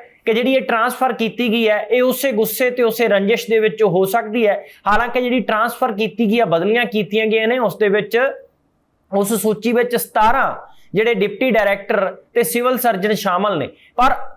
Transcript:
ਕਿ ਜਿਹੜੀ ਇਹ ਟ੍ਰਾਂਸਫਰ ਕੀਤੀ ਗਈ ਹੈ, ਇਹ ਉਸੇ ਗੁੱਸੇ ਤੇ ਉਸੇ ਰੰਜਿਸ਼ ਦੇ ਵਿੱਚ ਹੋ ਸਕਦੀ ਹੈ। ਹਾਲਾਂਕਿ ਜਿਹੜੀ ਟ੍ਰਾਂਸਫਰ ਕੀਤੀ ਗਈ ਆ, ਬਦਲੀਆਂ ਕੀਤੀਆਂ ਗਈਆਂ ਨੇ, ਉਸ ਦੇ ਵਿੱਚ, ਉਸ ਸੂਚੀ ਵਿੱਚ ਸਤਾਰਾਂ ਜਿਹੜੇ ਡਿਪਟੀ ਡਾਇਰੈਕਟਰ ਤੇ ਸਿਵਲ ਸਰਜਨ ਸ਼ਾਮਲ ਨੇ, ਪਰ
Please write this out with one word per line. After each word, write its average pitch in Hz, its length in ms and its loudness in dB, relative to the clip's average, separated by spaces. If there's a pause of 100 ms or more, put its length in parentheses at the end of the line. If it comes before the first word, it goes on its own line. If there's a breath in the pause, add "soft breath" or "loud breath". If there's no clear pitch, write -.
(240 loud breath)
ਕਿ 226 80 0
ਜਿਹੜੀ 247 220 0
ਇਹ 262 80 2
ਟ੍ਰਾਂਸਫਰ 247 500 -2
ਕੀਤੀ 226 400 -2
ਗਈ 226 160 2
ਹੈ, 208 120 2
ਇਹ 247 220 0
ਉਸੇ 254 300 0
ਗੁੱਸੇ 220 380 0
ਤੇ 247 120 -2
ਉਸੇ 226 260 0
ਰੰਜਿਸ਼ 202 420 0
ਦੇ 226 80 4
ਵਿੱਚ 214 240 0
ਹੋ 190 220 2
ਸਕਦੀ 220 420 0
ਹੈ। 185 180 0 (220 loud breath)
ਹਾਲਾਂਕਿ 233 340 2
ਜਿਹੜੀ 247 200 0
ਟ੍ਰਾਂਸਫਰ 226 520 -2
ਕੀਤੀ 214 380 -2
ਗਈ 233 80 2
ਆ, 233 60 4
ਬਦਲੀਆਂ 196 400 0
ਕੀਤੀਆਂ 214 420 -2
ਗਈਆਂ 220 220 2
ਨੇ, 254 100 0
ਉਸ 214 180 -2
ਦੇ 214 120 2
ਵਿੱਚ, 202 300 0 (960)
ਉਸ 202 220 0
ਸੂਚੀ 214 380 -2
ਵਿੱਚ 240 240 0
ਸਤਾਰਾਂ 220 580 0 (400 soft breath)
ਜਿਹੜੇ 226 200 2
ਡਿਪਟੀ 208 360 -2
ਡਾਇਰੈਕਟਰ 202 640 0 (180)
ਤੇ 240 80 2
ਸਿਵਲ 240 360 0
ਸਰਜਨ 214 340 0
ਸ਼ਾਮਲ 196 460 -2
ਨੇ, 123 80 -4 (300 soft breath)
ਪਰ 262 160 4 (240)